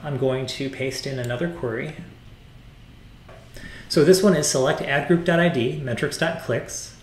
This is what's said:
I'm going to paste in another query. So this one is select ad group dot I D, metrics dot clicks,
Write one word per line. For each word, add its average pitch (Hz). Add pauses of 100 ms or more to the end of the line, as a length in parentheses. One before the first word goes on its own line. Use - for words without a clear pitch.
I'm 139
going 131
to 135
paste 131
in 135
another 123
query. 135 (1900)
So 147
this 185
one 196
is -
select 139
ad 143
group 170
dot 170
I 175
D, 131
metrics 131
dot -
clicks, - (140)